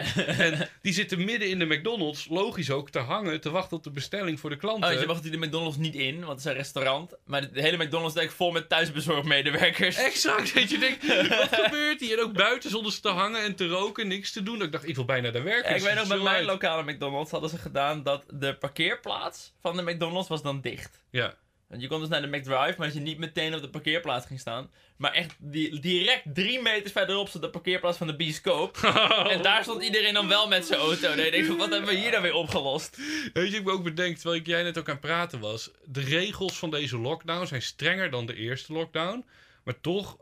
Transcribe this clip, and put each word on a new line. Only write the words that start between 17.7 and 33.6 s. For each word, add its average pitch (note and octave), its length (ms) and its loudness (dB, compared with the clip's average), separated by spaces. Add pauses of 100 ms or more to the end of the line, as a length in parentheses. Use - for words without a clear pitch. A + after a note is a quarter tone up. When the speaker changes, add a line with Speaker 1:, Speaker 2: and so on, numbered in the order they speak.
Speaker 1:
dat C#3 220 -2 (100)
de C#3 200 -2
parkeerplaats D3 1080 -4
van G#3+ 160 -2
de F3+ 60 -2
McDonald's E3+ 460 -2
was D3+ 140 -4
dan C#3 180 -4
dicht. - 500 -10
Speaker 2:
Ja. A#2 240 0 (340)
Speaker 1:
Want A#2 140 -12
je C3 60 -8
kon D#3 120 -2
dus D#3 80 -6
naar D#3+ 120 0 (100)
de C#3+ 60 -4
McDrive, C3+ 400 0
maar E3 100 -4
als D3+ 80 -2
je D3+ 60 -4
niet D3+ 180 -6
meteen D#3+ 360 -4
op D#3 60 -6
de C#3 80 -12
parkeerplaats D3+ 580 -2
ging C3 140 -12
staan. A#2+ 300 -8 (260)
Maar C#3 160 0
echt D#3+ 260 0
di-, D3 420 -4
direct F3+ 420 2 (120)
drie A#3 280 0
meter G#3 280 0
verderop G3 380 0
zat D#3+ 140 -8
de D#3+ 80 -6
parkeerplaats F3 480 0
van E3+ 80 -2
de D3 100 -4
bioscoop. D#3 600 0 (260)
Speaker 2:
<laughs> G#3 320 6
Speaker 1:
En - 80 0
daar G3+ 200 6
stond A3+ 200 -4
iedereen G#3 320 4
dan G#3 140 2
wel G#3 200 6
met F#3 180 2
zijn C#3 140 2
auto. D#3 340 2
Nee, D#3 120 2
ik D#3+ 60 2
denk - 120 4
van, E3 120 2
"Wat G3 140 0
hebben G3+ 200 0
we F#3+ 100 4
hier A#3 100 0
dan G#3+ 120 2
weer E3+ 120 2
opgelost?" D3+ 640 -2 (360)
Speaker 2:
Weet F#3 180 0
je, G3+ 60 -2
ik G3+ 80 -4